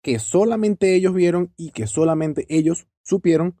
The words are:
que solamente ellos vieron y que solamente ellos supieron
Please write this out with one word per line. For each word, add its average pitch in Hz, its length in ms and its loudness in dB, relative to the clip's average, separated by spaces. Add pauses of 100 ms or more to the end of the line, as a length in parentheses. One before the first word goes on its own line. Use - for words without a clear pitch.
que 123 160 -2
solamente 208 760 0
ellos 185 180 2
vieron 175 440 0
y 160 140 -12
que 110 160 -8
solamente 156 600 0
ellos 160 380 -2 (160)
supieron 175 560 0